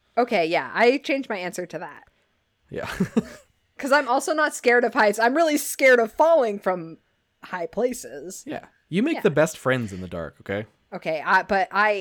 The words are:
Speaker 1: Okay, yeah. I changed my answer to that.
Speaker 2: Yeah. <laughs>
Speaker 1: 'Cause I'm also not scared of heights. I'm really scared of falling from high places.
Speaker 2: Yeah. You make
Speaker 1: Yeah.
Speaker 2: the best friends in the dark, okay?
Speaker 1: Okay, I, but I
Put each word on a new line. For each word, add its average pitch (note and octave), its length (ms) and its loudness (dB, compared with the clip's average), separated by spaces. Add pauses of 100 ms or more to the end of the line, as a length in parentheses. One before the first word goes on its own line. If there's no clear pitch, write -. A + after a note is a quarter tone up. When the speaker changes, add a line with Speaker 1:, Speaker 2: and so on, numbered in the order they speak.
(160)
Speaker 1:
Okay, A#3 300 2
yeah. D#3+ 260 -2
I A#3+ 260 4
changed C4+ 300 -4
my - 100 -4
answer F3+ 280 -8
to D#3+ 140 -12
that. D3 240 -16 (680)
Speaker 2:
Yeah. - 180 -8 (480)
<laughs> - 420 -20
Speaker 1:
'Cause C#4 140 -6
I'm C#4 160 2
also C4+ 240 0
not D4+ 220 0
scared A#3+ 300 4
of A#3 100 -2
heights. G#3+ 240 4
I'm A#3+ 160 2
really D#4 240 4
scared C4 420 4
of A3 120 0
falling D4+ 480 4
from E3+ 380 -6 (460)
high F3 220 -8
places. E3 800 -6
Speaker 2:
Yeah. - 200 -10 (220)
You F3+ 140 0
make D#4+ 140 0
Speaker 1:
Yeah. F#4 60 -4
Speaker 2:
the G3+ 80 4
best D3+ 280 0
friends B2 340 -2
in F#2 80 -12
the F#2 80 -10
dark, E2+ 320 -10
okay? G#2 260 -6 (260)
Speaker 1:
Okay, D#3+ 320 -6
I, F#3 180 2
but F#3+ 300 -2
I G#3 180 2 (100)